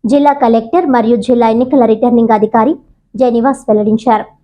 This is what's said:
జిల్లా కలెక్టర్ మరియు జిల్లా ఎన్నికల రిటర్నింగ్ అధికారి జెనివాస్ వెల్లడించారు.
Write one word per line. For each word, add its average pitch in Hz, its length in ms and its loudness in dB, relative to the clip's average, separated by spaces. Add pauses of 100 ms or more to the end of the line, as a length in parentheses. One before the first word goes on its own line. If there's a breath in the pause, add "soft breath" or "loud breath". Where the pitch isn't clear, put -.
(120)
జిల్లా 285 300 2
కలెక్టర్ 233 540 0
మరియు 233 220 0 (100)
జిల్లా 240 280 2
ఎన్నికల 247 380 0
రిటర్నింగ్ 233 460 0
అధికారి 233 360 0 (460)
జెనివాస్ 247 480 -2
వెల్లడించారు. 214 560 0 (180)